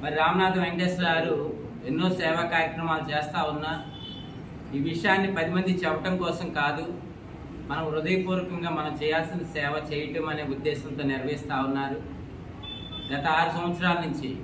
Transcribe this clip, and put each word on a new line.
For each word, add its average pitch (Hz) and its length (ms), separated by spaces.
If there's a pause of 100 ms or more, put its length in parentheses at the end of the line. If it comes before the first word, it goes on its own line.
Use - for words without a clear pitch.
మరి 147 180
రామనాథ 185 400
వెంకటేశ్వర 175 480
గారు 165 260 (540)
ఎన్నో 160 180 (100)
సేవా 165 240 (120)
కార్యక్రమాలు 160 580
చేస్తా 151 280 (120)
ఉన్నా 151 180 (1040)
ఈ 139 120
విషయాన్ని 190 500
పది 170 180
మంది 185 180 (100)
చెప్పటం 156 300 (100)
కోసం 165 240 (100)
కాదు, 147 260 (880)
మనం 156 220
హృదయపూర్వకంగా 175 880
మనం 151 120 (100)
చేయాల్సిన 160 520
సేవ 147 180 (200)
చేయటం 147 420
అనే 151 100 (120)
ఉద్దేశంతో 143 560
నిర్వహిస్తా 139 440 (120)
ఉన్నారు. 139 300 (1120)
గత 139 140 (120)
ఆరు 170 200
సంవత్సరాల 175 400 (100)
నుంచి 135 240 (120)